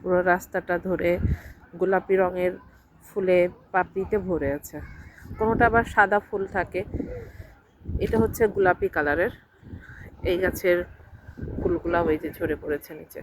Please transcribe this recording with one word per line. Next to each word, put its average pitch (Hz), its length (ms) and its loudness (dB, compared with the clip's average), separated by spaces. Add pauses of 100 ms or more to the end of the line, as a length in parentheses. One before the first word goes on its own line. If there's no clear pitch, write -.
পুরো 180 180 2 (140)
রাস্তাটা 180 420 -2 (140)
ধরে 175 220 0 (680)
গোলাপি 185 420 2
রঙের 180 300 0 (560)
ফুলে 185 300 2 (360)
পাপড়িতে 185 420 0 (100)
ভরে 151 300 0
আছে, 147 220 -12 (600)
কোনোটা 220 320 4
আবার 226 140 4 (100)
সাদা 202 320 6
ফুল 196 160 -4 (120)
থাকে। 180 260 -2 (1200)
এটা - 180 0
হচ্ছে 226 200 0 (120)
গোলাপি 190 400 2
কালারের। 156 380 0 (960)
এই 180 120 2
গাছের 180 360 2 (800)
ফুলগুলা 170 400 0 (100)
ওই 156 140 2
যে 160 140 -8
ঝরে 156 260 -4
পড়েছে 147 360 -6
নিচে। - 240 -16